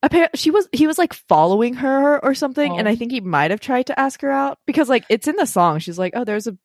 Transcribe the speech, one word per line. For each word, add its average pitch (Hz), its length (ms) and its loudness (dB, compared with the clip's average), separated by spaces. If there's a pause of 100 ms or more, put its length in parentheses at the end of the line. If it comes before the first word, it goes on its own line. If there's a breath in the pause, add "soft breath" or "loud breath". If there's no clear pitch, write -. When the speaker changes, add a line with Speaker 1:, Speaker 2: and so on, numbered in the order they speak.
Speaker 1:
Appar-, 330 320 4
she - 160 0
was, 392 200 2
he 277 160 2
was, 311 120 -2
like, - 140 0
following 190 600 2
her 277 500 0
or 269 120 2
something, 277 420 -2
and 220 100 0
Speaker 2:
Oh. 208 40 2
Speaker 1:
I 226 40 2
think 233 160 -6
he 262 80 -4
might 165 320 0
have 208 80 -4
tried 254 280 -2
to - 120 -4
ask 269 220 -2
her 277 100 -2
out 277 340 -2
because, 285 220 0
like, 247 220 2
it's 214 180 0
in 311 80 -2
the 381 120 0
song. 170 320 2
She's 170 200 -10
like, 185 160 -4
"Oh, 247 80 -4
there's 214 240 -4
a 202 180 -10